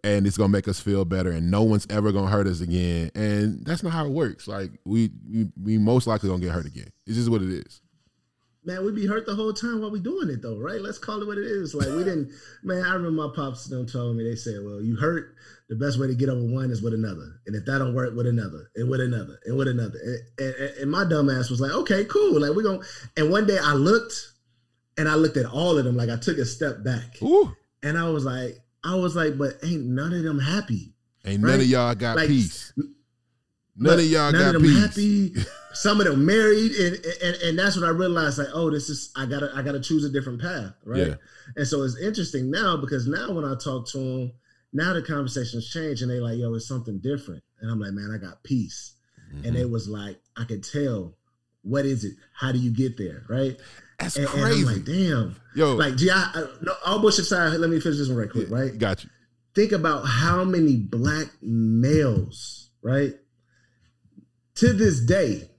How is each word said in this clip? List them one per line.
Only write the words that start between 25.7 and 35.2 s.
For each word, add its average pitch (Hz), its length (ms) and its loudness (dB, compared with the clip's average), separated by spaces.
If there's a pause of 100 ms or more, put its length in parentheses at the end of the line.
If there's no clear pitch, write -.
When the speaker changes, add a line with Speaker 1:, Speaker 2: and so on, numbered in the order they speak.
Speaker 2:
of 127 80 2
them, 123 100 0
like, 120 140 0
I 117 60 -4
took 160 200 -2
a 131 80 -2
step 120 400 -6
back. 127 380 -4
Speaker 1:
Ooh. 339 280 6 (320)
Speaker 2:
And 151 140 -2
I 170 140 0
was 143 160 -2
like, 127 320 -6 (260)
I 180 120 -2
was 175 200 0
like, 151 220 0
"But 139 240 -4
ain't 156 240 -4
none 139 260 -2
of 175 100 -2
them 156 160 -2
happy." 135 540 -2 (320)
Speaker 1:
Ain't 101 160 0
none 117 120 6
Speaker 2:
Right? 131 80 6
Speaker 1:
of 131 60 6
y'all 123 280 4
got 117 220 -2
Speaker 2:
Like, 156 120 2
Speaker 1:
peace. 123 500 2
Speaker 2:
n-, - 160 -6 (800)
Speaker 1:
None 151 220 6
Speaker 2:
look, 170 80 6
Speaker 1:
of 160 80 4
y'all 147 180 4
Speaker 2:
none 160 120 4
Speaker 1:
got 180 140 4
Speaker 2:
of 156 60 6
them 147 80 10
Speaker 1:
peace. 143 120 10
Speaker 2:
happy. 202 520 2 (200)